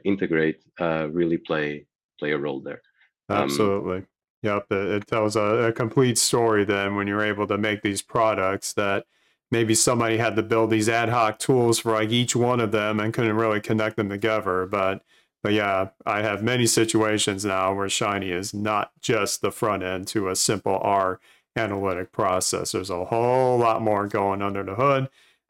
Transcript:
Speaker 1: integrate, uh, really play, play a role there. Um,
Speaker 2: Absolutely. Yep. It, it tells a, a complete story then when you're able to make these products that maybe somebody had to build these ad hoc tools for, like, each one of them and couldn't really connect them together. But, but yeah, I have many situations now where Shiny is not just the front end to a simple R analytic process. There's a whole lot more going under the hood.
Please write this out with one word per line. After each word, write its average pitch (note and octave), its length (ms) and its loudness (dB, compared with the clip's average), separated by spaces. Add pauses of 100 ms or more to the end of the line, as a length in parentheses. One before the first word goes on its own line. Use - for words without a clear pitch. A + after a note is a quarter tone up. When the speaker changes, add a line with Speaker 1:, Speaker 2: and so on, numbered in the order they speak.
Speaker 1:
integrate, E2 560 0 (180)
uh, D#2+ 320 -2
really E2+ 260 0
play, D2 500 -6 (320)
play D2+ 140 -2
a D2 40 -2
role C#2+ 240 -6
there. C#2+ 220 -14 (460)
Um, G#2 160 0
Speaker 2:
Absolutely. F#2+ 600 -2 (380)
Yep. G2+ 260 -2
It, G2 180 0 (100)
it G2+ 100 -6
tells G#2+ 280 0
a, G#2+ 60 4 (280)
a - 20 0
complete A#2+ 480 0
story A2 460 2
then G2+ 300 0
when G2+ 120 -2
you're G#2 160 -2
able G#2 240 -2
to G2+ 100 0
make G#2 240 -2
these G2+ 220 -2
products G2+ 720 0
that G2+ 340 -2 (420)
maybe A2+ 240 2
somebody A2+ 440 2
had A2 180 0
to G#2+ 80 0
build A2+ 260 2
these A2 180 2
ad A#2 220 2
hoc A2+ 300 0
tools A#2+ 400 2
for, A2+ 140 0
like, A2 180 0
each A#2+ 240 0
one A#2+ 240 2
of G#2+ 120 0
them G#2+ 280 0
and G#2+ 120 -2
couldn't A2 260 0
really A2 220 2
connect A2 360 -2
them G#2 140 -2
together. G2 580 -2
But, G2 340 -2 (400)
but G#2 120 0
yeah, G2 360 0 (160)
I G#2 160 0
have G#2 220 -2
many B2 240 2
situations G#2+ 800 2
now F#2+ 280 0
where G2 160 -2
Shiny G2+ 400 -2
is F#2 240 -6
not G#2 460 -2
just G#2+ 420 -2
the G2+ 100 -2
front G2+ 320 -2
end F#2 260 -6
to G2+ 180 -2
a F#2 80 -2
simple G2 480 0
R G2 380 2 (340)
analytic G2 560 -4
process. F#2 600 0
There's F#2+ 160 -4
a F2+ 160 -4
whole B2 520 2
lot A#2 240 2
more G#2 260 0
going G2 340 0
under G2 220 -4
the F#2+ 120 -8
hood. C3+ 340 2 (400)